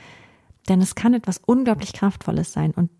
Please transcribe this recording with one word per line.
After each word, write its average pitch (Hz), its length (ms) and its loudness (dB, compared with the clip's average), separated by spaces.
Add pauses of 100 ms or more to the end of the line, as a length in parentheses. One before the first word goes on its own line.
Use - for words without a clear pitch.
(680)
Denn 185 120 4
es - 140 0
kann 240 180 2
etwas 220 320 -2
unglaublich 240 460 0
Kraftvolles - 640 -2
sein. 156 180 0
Und, 175 180 0 (100)